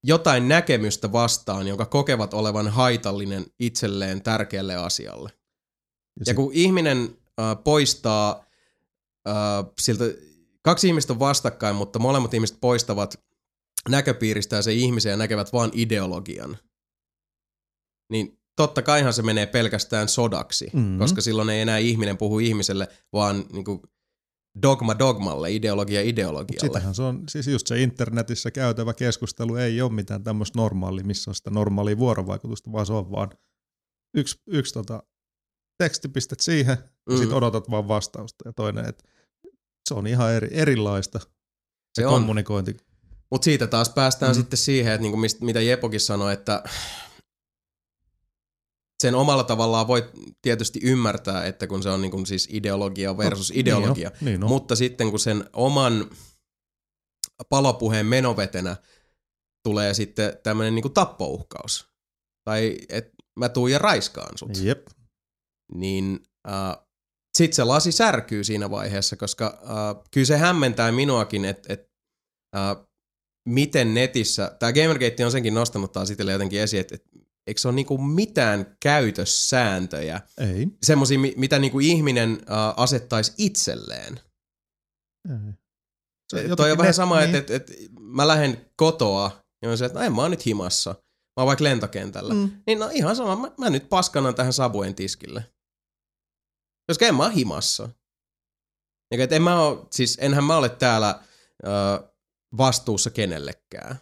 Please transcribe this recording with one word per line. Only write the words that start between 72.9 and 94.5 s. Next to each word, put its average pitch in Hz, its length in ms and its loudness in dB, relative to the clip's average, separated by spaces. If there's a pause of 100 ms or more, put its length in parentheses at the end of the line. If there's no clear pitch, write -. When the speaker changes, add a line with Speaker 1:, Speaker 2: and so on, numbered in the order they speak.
Speaker 1:
miten 127 460 2
netissä, 117 640 -2
tää 117 140 0
Gamergate 131 520 2
on 120 80 2
senkin 113 220 0
nostanut 107 380 -2
taas 95 180 -4
itselle 98 220 -4
jotenkin 98 280 -2
esiin, 104 200 0
et, - 120 -8
et - 120 -16 (420)
eikö 104 140 -6
se 127 80 0
ole 120 60 0
niinku 135 240 0
mitään 139 840 0
käytössääntöjä? 98 1400 0 (180)
Speaker 2:
Ei. 104 300 0 (180)
Speaker 1:
Semmosia, 139 320 4
mi-, 135 180 0
mitä 135 220 2
niinku 135 220 2
ihminen, 143 500 4
äh, 107 460 -2
asettaisi 120 640 0
itselleen. 58 800 -4 (1120)
Speaker 2:
Ei. 104 220 -8 (800)
Se - 40 -8
Speaker 1:
Toi 143 120 -4
Speaker 2:
jotenkin 156 240 4
Speaker 1:
on 160 60 2
vähän 180 120 8
Speaker 2:
net-, 170 60 4
Speaker 1:
sama, 180 240 4
Speaker 2:
niin. 165 140 4
Speaker 1:
et, 139 160 -2
et, 127 200 -4
et - 200 -20 (100)
mä 131 280 0
lähden 147 480 2
kotoa, 104 680 2 (180)
ja 113 60 -4
mä 117 80 0
sanon, 123 100 -2
että 123 120 -6
no 240 80 0
en 165 80 0
mä 117 80 2
oon 165 80 2
nyt 170 160 -4
himassa. 98 440 -2 (460)
Mä 127 60 -4
oon 131 40 4
vaikka 139 180 2
lentokentällä. 101 680 -2
Speaker 3:
Mm. 202 160 0 (160)
Speaker 1:
Niin 220 120 0
no 220 140 -4
ihan 214 240 0
sama, 208 200 -2
mä, 254 220 -8
mä 247 120 0
nyt 139 180 -2
paskanan 143 460 0
tähän 127 180 0